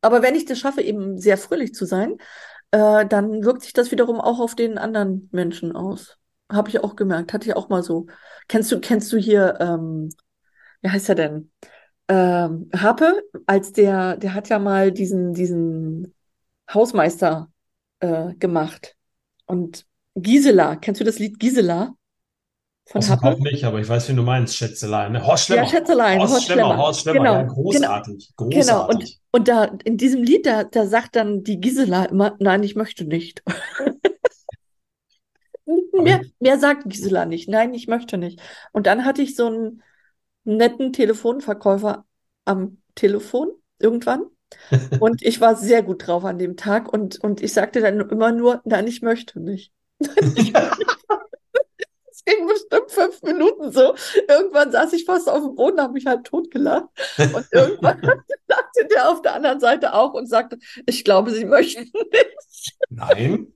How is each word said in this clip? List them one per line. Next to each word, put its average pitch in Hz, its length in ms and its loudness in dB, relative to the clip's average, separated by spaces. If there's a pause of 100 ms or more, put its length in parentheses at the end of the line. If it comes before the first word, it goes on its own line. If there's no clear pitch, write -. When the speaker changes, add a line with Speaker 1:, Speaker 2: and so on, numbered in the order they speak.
Speaker 1:
Aber 240 220 4
wenn 254 120 2
ich 320 100 -2
das 247 140 -8
schaffe, 277 240 -4
eben 196 360 -6
sehr 190 200 2
fröhlich 269 360 -6
zu 202 100 -8
sein, 190 320 -4 (560)
äh, 214 340 4
dann 214 380 -2
wirkt 254 180 0
sich - 100 -20
das 247 180 0
wiederum 233 300 0
auch 240 200 -2
auf 233 140 -4
den 226 240 -4
anderen 196 540 -4
Menschen 170 440 -4
aus. - 420 -10 (320)
Hab 208 180 0
ich 220 140 -2
auch 202 140 -8
gemerkt, 170 360 -4
hatte 220 160 -6
ich 208 80 -2
auch 202 120 -8
mal 180 140 0
so. 165 240 -6 (420)
Kennst 220 240 -2
du, 202 80 -2
kennst 214 320 -2
du 226 40 0
hier, 202 440 2
ähm, 160 500 -4 (720)
wie 190 80 -4
heißt 196 180 -4
er 196 60 2
denn? 156 360 -4 (580)
Ähm, 175 680 0
Harpe, 311 460 2 (240)
als 196 260 0
der, 190 440 2
der 190 180 -6
hat 208 140 -8
ja 220 100 0
mal 196 340 2
diesen, 185 420 -4
diesen 165 800 -4 (580)
Hausmeister, 170 760 0 (520)
äh, 170 340 -4
gemacht. - 640 -4 (500)
Und 180 400 -8 (280)
Gisela. 196 600 4
Kennst 202 240 -6
du 214 40 -2
das 220 140 -2
Lied 208 200 -8
Gisela? 185 560 0 (920)
Von - 120 -6
Speaker 2:
Aus 110 80 -2
dem 131 60 2
Speaker 1:
Happel? 127 180 4
Speaker 2:
Kopf 135 100 -2
nicht, 139 240 -2
aber 107 160 -2
ich 107 80 -6
weiß, 117 200 -2
wen 135 80 0
du 120 80 2
meinst, 123 320 0
Schätzelein, 107 560 -6
ne? 123 120 -4
Horst 156 220 2
Schlemmer. 240 160 4
Speaker 1:
Ja, - 60 0
Schätzelein, 247 520 2
Speaker 2:
Horst 226 140 2
Speaker 1:
Horst 247 120 2
Speaker 2:
Schlemmer, 262 160 2
Speaker 1:
Schlemmer. 131 200 2
Speaker 2:
Horst 151 200 0
Schlemmer, 160 180 2
Speaker 1:
Genau, 254 140 4
Speaker 2:
ja, - 80 0
Speaker 1:
genau. 123 120 -4
Speaker 2:
großartig, 143 840 -2
Speaker 1:
Genau, 214 500 2
und, - 0 -
Speaker 2:
großartig. - 320 -4 (100)
Speaker 1:
und 240 180 4
da 226 160 4 (200)
in 220 120 -2
diesem 254 260 2
Lied, 330 240 4
da, 220 180 0
da 214 220 0
sagt 226 300 -2
dann 208 280 -2
die 196 160 -4
Gisela 190 460 0
immer, 202 340 0
„Nein, 196 240 2
ich 202 100 -6
möchte 214 300 -6
nicht.“ 165 420 -6
<laughs> 180 60 -6 (2250)
Speaker 2:
Aber 359 360 0
Speaker 1:
Mehr, - 180 4 (200)
mehr 262 180 4
sagt 285 280 0
Gisela 190 380 -4
nicht, 165 240 -8
„Nein, 220 260 0
ich 240 120 -12
möchte 233 320 -4
nicht.“ 175 220 -8 (320)
Und 202 140 0
dann 220 180 2
hatte 277 180 0
ich 277 140 -6
so 240 100 0
einen 226 360 -6 (600)
netten 233 480 0
Telefonverkäufer 214 1120 -2 (400)
am 190 340 -4 (160)
Telefon 214 560 -2 (280)
irgendwann. 240 460 0 (460)
Speaker 2:
<laughs> 127 280 0
Speaker 1:
Und 226 240 2
ich 233 180 0
war 226 160 6
sehr 226 260 4
gut 175 240 -6
drauf 175 180 -2
an 180 140 -6
dem 180 180 -6
Tag 208 360 -2
und, 214 320 -4
und 208 180 -4
ich 214 100 -6
sagte 233 280 0
dann 208 200 2
immer 220 320 0
nur, 240 320 2
„Nein, 214 220 0
ich 240 160 -8
möchte 233 380 -4
nicht.“ 185 320 -10 (100)
<laughs> - 180 -20
Speaker 2:
<laughs> - 960 0 (1160)
Speaker 1:
Es - 100 -20
ging 359 220 2
bestimmt 427 440 0
fünf - 320 0
Minuten 302 500 0
so. 262 220 6 (340)
Irgendwann 294 420 4
saß 330 220 0
ich 339 140 -2
fast 349 220 0
auf - 140 0
dem 269 140 -8
Boden, 311 240 2
hab 254 120 -2
mich 262 140 -6
halt 247 180 -2
totgelacht. 330 600 -4 (300)
Und 151 340 0
irgendwann 440 500 2
<laughs> - 480 -2
sagte - 460 0
der 277 160 4
auf 339 120 -2
der - 120 0
anderen 269 260 -2
Seite 240 340 2
auch 262 200 2
und 247 140 -8
sagte, 240 300 -2 (280)
„Ich 247 180 -4
glaube, 202 280 4
Sie 220 140 -4
möchten 254 440 2 (220)
nicht.“ - 640 -2 (140)
Speaker 2:
Nein. 120 640 -2